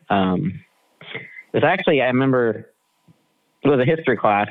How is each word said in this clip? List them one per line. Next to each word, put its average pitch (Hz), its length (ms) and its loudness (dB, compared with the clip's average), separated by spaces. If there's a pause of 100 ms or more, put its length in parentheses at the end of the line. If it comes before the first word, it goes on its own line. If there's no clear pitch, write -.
(100)
Um, 95 500 -2 (400)
it - 540 -18
was 113 100 2
actually, 156 380 2
I 123 60 0
remember, 127 640 0 (920)
it 139 80 2
was 139 100 2
a 127 60 2
history 160 320 0
class. 104 320 0